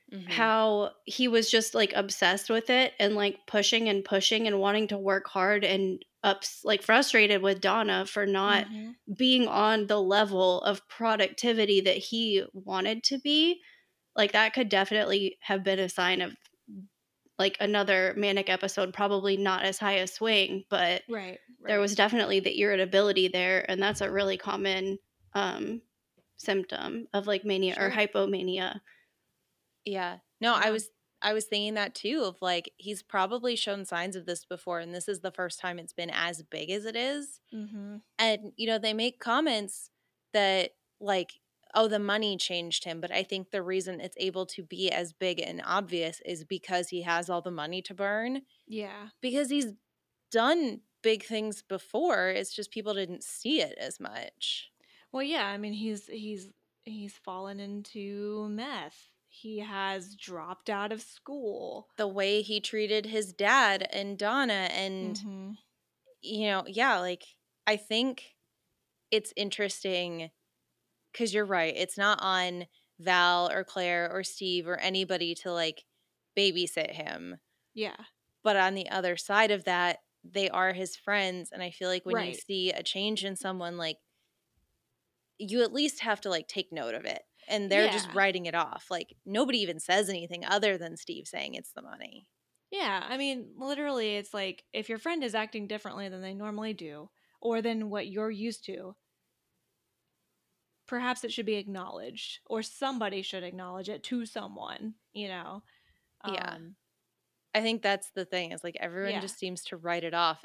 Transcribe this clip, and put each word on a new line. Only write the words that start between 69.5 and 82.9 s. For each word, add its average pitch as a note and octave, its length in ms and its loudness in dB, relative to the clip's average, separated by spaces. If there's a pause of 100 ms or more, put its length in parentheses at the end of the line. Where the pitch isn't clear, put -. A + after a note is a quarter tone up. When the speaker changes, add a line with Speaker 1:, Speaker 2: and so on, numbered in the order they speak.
Speaker 1:
'cause A3+ 200 -2
you're G#3 120 2
right, E3+ 320 0
it's - 200 -2
not G3+ 240 4
on F3+ 460 -2 (320)
Val F3 520 4
or F#3 140 -2
Claire F3 460 -2
or F#3+ 120 -4
Steve F3+ 440 -4
or F3 100 -2
anybody F3+ 580 -2
to, - 160 -8
like, E3 340 -4 (520)
babysit F3 540 0
him. F2+ 480 -10 (340)
Speaker 3:
Yeah. G#3+ 320 -10 (380)
Speaker 1:
But G#3 140 4
on F#3+ 160 4
the F#3+ 160 -4
other F3+ 280 0
side G#3 340 4
of F#3+ 120 0
that, F3 400 0 (220)
they F#3+ 240 -2
are F#3 240 2
his F3+ 240 -6
friends, F#3+ 560 -2
and F#3 100 -8
I F3 80 -8
feel F#3 180 -6
like F#3 160 -2
when F#3 140 0
you F3 140 -4
Speaker 3:
Right. - 0 -
Speaker 1:
see F#3 380 -2
a - 120 -4
change G3+ 400 -2